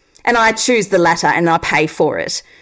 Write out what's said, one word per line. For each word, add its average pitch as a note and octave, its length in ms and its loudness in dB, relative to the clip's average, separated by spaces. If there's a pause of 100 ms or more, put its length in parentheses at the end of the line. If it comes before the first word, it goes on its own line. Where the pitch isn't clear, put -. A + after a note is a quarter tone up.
(260)
And A#3+ 100 0
I A3+ 160 2
choose A3 360 0
the F#3+ 100 2
latter E3+ 300 2
and E3 200 0
I E3 100 2
pay D#3 280 -2
for D3 320 -2
it. - 240 -8 (200)